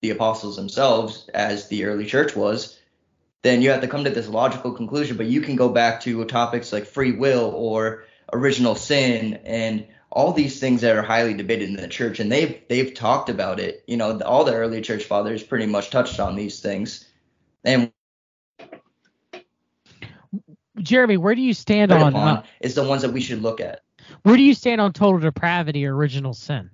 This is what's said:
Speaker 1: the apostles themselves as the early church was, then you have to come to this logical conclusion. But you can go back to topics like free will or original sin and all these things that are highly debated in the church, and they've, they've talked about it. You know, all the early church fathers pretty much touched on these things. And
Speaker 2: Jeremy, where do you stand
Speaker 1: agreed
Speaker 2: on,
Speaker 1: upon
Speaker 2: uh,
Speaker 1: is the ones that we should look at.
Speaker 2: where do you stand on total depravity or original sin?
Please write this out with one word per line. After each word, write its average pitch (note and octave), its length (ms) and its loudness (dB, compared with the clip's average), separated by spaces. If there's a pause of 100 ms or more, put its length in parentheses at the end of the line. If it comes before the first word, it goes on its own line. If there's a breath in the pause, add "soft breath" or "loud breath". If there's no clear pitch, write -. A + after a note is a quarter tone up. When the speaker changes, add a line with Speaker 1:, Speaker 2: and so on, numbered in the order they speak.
Speaker 1:
the A2 100 -2
apostles G#2+ 460 -2
themselves A2 760 -2
as G#2 360 -4
the G2+ 160 -4
early G#2 200 -4
church C3 300 0
was, G#2 420 -4 (640)
then B2 200 4
you C3+ 100 4
have B2+ 100 2
to B2+ 60 -4
come C#3+ 160 -4
to C#3+ 60 0
this A#2 180 -6
logical A#2 460 -2
conclusion. B2+ 440 -4
But A2 100 -4
you C3 140 2
can D3 140 -4
go B2 140 4
back A#2 320 0
to A#2 240 -4
topics A#2+ 480 -2
like G#2 120 -4
free B2+ 280 -2
will A#2+ 420 2
or A2 480 -4 (300 soft breath)
original B2 420 2
sin A#2+ 720 -2
and A2+ 420 -4 (240 soft breath)
all D3+ 200 2
these C#3+ 300 -2
things B2+ 200 2
that A2+ 140 4
are G#2+ 60 0
highly A2+ 320 0
debated G2+ 340 -2
in G2 80 -6
the F2+ 140 -10
church, A#2 320 -4
and G#2 100 0
they've, D#3 380 0
they've B2+ 240 0
talked A#2 340 0
about F#2+ 320 -4
it. F#2 260 -8
You A#2 120 -4
know, A2 240 -2
all C3+ 240 4
the C3 100 2
early A2+ 240 -2
church G#2+ 240 -6
fathers G#2+ 400 -2
pretty A2+ 220 -4
much G#2 240 -2
touched C3 320 -2
on G2 140 -2
these G2+ 260 -8
things. G2+ 440 -6 (600)
And B2 260 2 (2750 loud breath)
Speaker 2:
Jeremy, G#3+ 400 4
where G3 180 2
do A#3+ 60 -2
you B3+ 120 2
stand G#3 380 4
Speaker 1:
agreed E3 120 8
Speaker 2:
on, D3 100 6
Speaker 1:
upon D3 240 2
Speaker 2:
uh, - 60 -8 (160 soft breath)
Speaker 1:
is B2+ 160 -4
the C#3+ 80 2
ones C3+ 180 0
that B2+ 100 0
we B2+ 100 -4
should A#2+ 200 -6
look A2+ 200 -4
at. E2+ 200 -10 (420 soft breath)
Speaker 2:
where G#3+ 120 8
do C4+ 80 8
you C#4 100 8
stand A#3 280 0
on G3 120 2
total G3 260 4
depravity D#3 680 0
or C#3 100 -2
original C#3 380 -2
sin? A2+ 400 -8